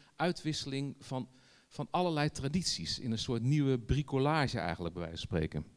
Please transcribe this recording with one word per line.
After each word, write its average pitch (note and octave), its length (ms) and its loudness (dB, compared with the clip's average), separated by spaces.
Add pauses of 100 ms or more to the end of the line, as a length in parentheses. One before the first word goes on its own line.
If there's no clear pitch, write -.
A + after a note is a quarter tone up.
(160)
uitwisseling C#3+ 840 -2
van, - 300 -6 (380)
van - 240 -8
allerlei E3 380 2
tradities C#3+ 720 -2
in A#2 120 -2
een A2+ 60 0
soort A#2 240 0
nieuwe C3+ 380 4
bricolage C#3 800 2
eigenlijk, E2+ 340 -2
bij F2 100 -4
wijze E2 140 -6
van - 100 -8
spreken. D#2 380 0 (120)